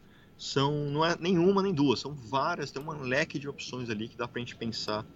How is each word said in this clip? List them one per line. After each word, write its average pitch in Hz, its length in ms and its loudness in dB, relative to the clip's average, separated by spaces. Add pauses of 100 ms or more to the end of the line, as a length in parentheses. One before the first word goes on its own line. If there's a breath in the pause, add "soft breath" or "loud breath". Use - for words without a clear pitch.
(380 soft breath)
são, 147 540 0
não 156 140 2
é 170 140 2
nenhuma 190 440 4
nem 196 100 0
duas, 139 260 4
são 139 140 -6
várias, 139 580 -2
tem 135 120 -10
um 151 180 -10
leque 135 380 0
de - 80 -8
opções 123 420 -6
ali 110 180 -2
que - 100 -16
dá 120 100 -2
pra - 120 -6
gente 123 160 -8
pensar, 113 500 -4 (100)